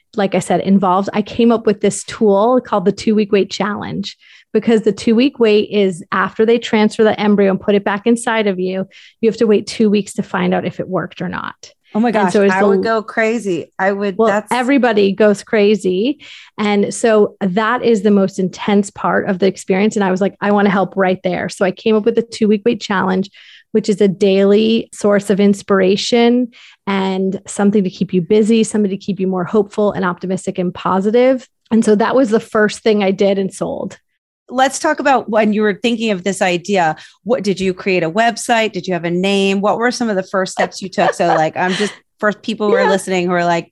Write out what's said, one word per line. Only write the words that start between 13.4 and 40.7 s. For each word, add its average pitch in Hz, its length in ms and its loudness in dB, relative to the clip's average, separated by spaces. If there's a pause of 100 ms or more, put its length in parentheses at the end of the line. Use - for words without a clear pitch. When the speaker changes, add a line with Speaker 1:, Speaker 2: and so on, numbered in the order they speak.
Speaker 2:
I 190 140 0
would, 202 260 -4
Speaker 1:
Well, 220 120 2
Speaker 2:
that's 208 220 -2
Speaker 1:
everybody 233 600 2
goes 202 320 2
crazy. 208 840 0 (320)
And 208 340 0
so 214 500 2
that 214 420 -2
is 226 180 2
the 208 80 2
most 196 300 2
intense 202 500 0
part 190 400 -2
of 185 80 -2
the 196 80 0
experience. 196 500 0
And 202 80 0
I 190 60 0
was 185 120 -2
like, 190 200 -2
"I 196 100 0
wanna 202 200 2
help 190 240 -2
right 185 280 0
there." 180 260 -4
So - 140 -4
I 190 80 0
came 220 240 -2
up 208 100 0
with 233 100 2
the 233 80 0
two-week 214 420 0
wait 240 160 0
challenge, 185 480 -2 (420)
which 214 160 -2
is 208 140 0
a 202 60 4
daily 202 840 2
source 202 360 0
of 196 100 2
inspiration 208 1080 2 (400)
and 190 580 -2
something 202 380 0
to 185 80 -2
keep - 220 -6
you 185 80 2
busy, 214 420 2
something 214 260 -2
to 196 80 -6
keep 196 220 -8
you 190 80 -2
more 185 160 -4
hopeful 208 480 0
and 190 120 -6
optimistic 185 540 -6
and 180 160 -4
positive. 233 720 0 (220)
And 226 160 2
so 214 100 4
that 202 200 0
was 254 160 2
the 220 80 2
first 214 400 -2
thing 208 240 0
I 190 80 2
did 196 260 0
and 190 160 -4
sold. - 460 -8 (520)
Speaker 2:
Let's 262 280 0
talk 311 200 -2
about 269 300 0
when 214 240 2
you 214 80 0
were 208 140 0
thinking 233 340 -2
of 180 140 -4
this 196 180 -4
idea. 175 540 0 (260)
What, 196 220 -2
did 185 160 -2
you 185 120 -2
create 185 300 -2
a 160 80 -2
website? 226 600 -2
Did 180 160 -10
you 185 80 -2
have 165 80 -6
a 170 80 -4
name? 196 500 0
What 202 160 0
were 240 140 -2
some 240 180 -4
of 202 60 -2
the 185 80 -2
first 185 300 -4
steps - 280 -6